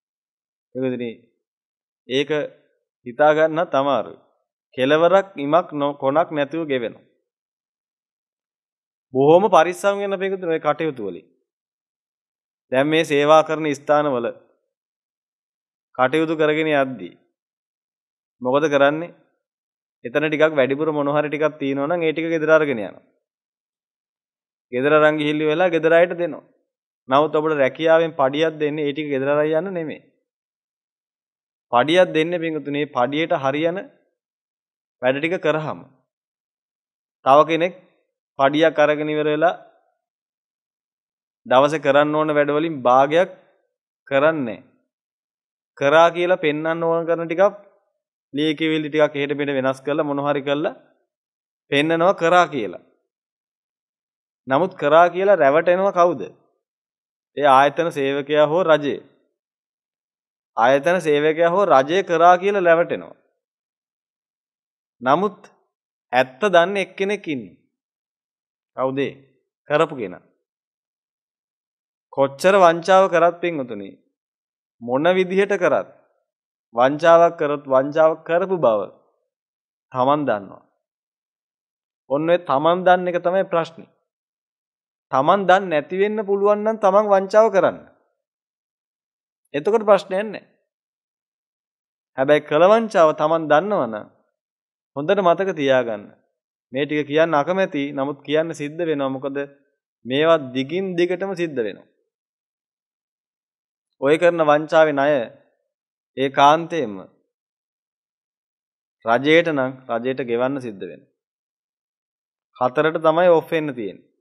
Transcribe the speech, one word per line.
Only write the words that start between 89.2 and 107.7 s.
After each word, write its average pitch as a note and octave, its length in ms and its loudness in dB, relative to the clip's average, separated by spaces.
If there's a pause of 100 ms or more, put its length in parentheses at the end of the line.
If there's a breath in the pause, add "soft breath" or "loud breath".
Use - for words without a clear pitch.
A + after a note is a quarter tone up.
එතකොට G#3 300 -2
ප්‍රශ්නයක් G3 400 2
නැහැ. G3+ 220 -14 (1700)
හැබැයි D3 300 2
කළ D#3 180 4
වංචාව G3+ 480 4
තමන් D#3+ 320 -2
දන්නවනම් D3 640 -2 (880)
හොඳට D#3+ 240 -2
මතක F#3+ 320 0
තියාගන්න. B2+ 520 -2 (720)
මේ C#3 120 -4
ටික D3 220 -6
කියන්න D#3+ 260 0
අකමැති. D#3 560 -2
නමුත් C#3 320 -8
කියන්න D#3 320 -4
සිද්ධ D3 280 -10
වෙනවා. C#3+ 280 -4
මොකද C3+ 280 -10 (680)
මේවා D#3 420 0
දිගින් C3+ 460 -6
දිගටම F3 400 -4
සිද්ධ D#3+ 260 -6
වෙනවා. G2 280 -8 (2250)
ඔය C#3+ 160 2
කරන E3+ 240 2
වංචාවේ D3+ 520 2
ණය C#3+ 200 0 (1040)
ඒකාන්තයෙන්ම C#3+ 800 0 (2000)